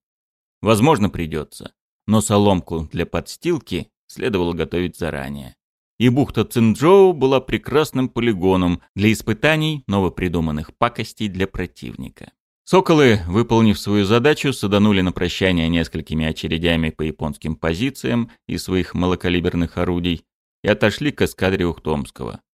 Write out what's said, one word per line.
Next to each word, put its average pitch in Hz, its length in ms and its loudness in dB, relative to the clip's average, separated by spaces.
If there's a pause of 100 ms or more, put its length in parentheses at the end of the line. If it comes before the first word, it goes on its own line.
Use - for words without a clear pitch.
(600)
Возможно, 107 480 4
придется, 78 640 -8 (340)
но 104 140 4
соломку 95 720 0
для 82 140 -4
подстилки - 840 -6 (180)
следовало 90 460 -2
готовить 82 460 -4
заранее. 71 580 -8 (420)
И 123 120 4
бухта 120 340 0
Цинчжоу 156 720 4
была 135 260 2
прекрасным 131 680 -2
полигоном 92 760 0 (120)
для 104 180 2
испытаний 151 760 -2
новопридуманных 85 920 -2
пакостей 113 520 -6
для 92 180 -4
противника. - 880 -12 (320)
Соколы, 151 640 4
выполнив 113 500 2
свою 101 260 0
задачу, 127 480 2
саданули 101 500 2
на 90 100 0
прощание 87 560 0
несколькими 80 580 -2
очередями 82 640 -2
по 78 120 -8
японским 78 540 -6
позициям 117 720 -4 (180)
из 87 160 -6
своих 92 300 -2
малокалиберных 87 840 -2
орудий 87 460 -4 (400)
и - 40 0
отошли 107 440 0
к - 100 -6
эскадре 92 440 0
Ухтомского. 71 760 -6 (140)